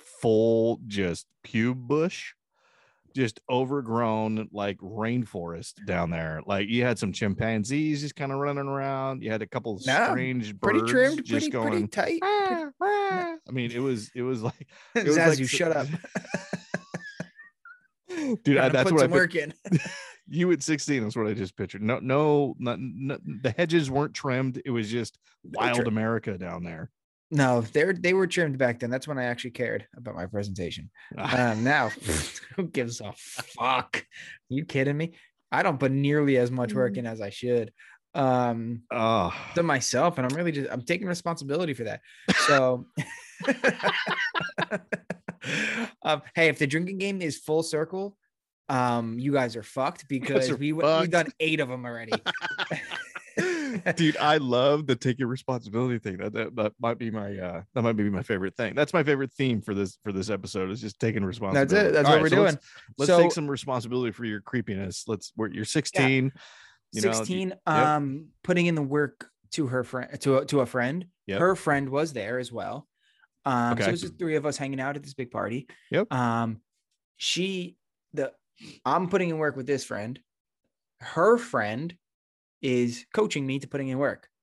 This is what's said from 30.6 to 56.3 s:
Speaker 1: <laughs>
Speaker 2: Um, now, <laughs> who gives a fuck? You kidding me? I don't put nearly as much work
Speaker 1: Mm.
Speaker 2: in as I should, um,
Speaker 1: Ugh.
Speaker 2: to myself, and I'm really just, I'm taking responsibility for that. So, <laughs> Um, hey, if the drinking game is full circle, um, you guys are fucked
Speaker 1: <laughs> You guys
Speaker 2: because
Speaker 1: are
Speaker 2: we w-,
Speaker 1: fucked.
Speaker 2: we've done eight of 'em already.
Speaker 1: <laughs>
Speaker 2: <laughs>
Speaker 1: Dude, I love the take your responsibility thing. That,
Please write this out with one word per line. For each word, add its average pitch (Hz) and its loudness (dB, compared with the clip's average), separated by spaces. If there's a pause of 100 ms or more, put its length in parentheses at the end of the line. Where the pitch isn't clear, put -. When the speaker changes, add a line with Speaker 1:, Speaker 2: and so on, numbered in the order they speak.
Speaker 1:
<laughs> - -14
Speaker 2:
Um, 117 2
now, 135 4 (340)
<laughs> - -12
who 185 -2
gives 120 -4
a 101 -10
fuck? - -4 (440)
You 139 -2
kidding 139 0
me? 170 -4 (380)
I 135 2
don't 165 2
put 135 2
nearly 143 2
as 123 4
much 123 -4
work 123 0
Speaker 1:
Mm. - -4
Speaker 2:
in 120 -6
as 113 -8
I 101 -6
should, 120 -2 (440)
um, 120 0 (100)
Speaker 1:
Ugh. 113 2 (220)
Speaker 2:
to 170 2
myself, 147 2
and 127 0
I'm 131 -2
really 170 -2
just, 139 -4
I'm 123 -6
taking 175 -2
responsibility 165 -4
for 117 -8
that. 107 -8 (460)
So, 127 6 (580)
<laughs> - -2 (760)
Um, 151 0 (140)
hey, 165 6
if 147 2
the 151 4
drinking 175 -2
game 196 -2
is 156 -4
full 156 0
circle, 160 -4 (520)
um, 120 0
you 135 0
guys 123 2
are 110 -8
fucked 139 -4
Speaker 1:
<laughs> - -20
You 135 -2
guys 120 -8
Speaker 2:
because 135 2
Speaker 1:
are 147 0
Speaker 2:
we 143 -2
w-, 156 2
Speaker 1:
fucked. 160 4
Speaker 2:
we've 175 2
done 170 4 (120)
eight 160 0
of 135 0
'em 127 -8
already. 117 -8
Speaker 1:
<laughs> - -4 (1120)
Speaker 2:
<laughs> 285 -2
Speaker 1:
Dude, 156 4
I 151 4
love 143 2
the 131 2
take 127 -2
your 131 0
responsibility 120 -2
thing. 95 -6
That, 98 -4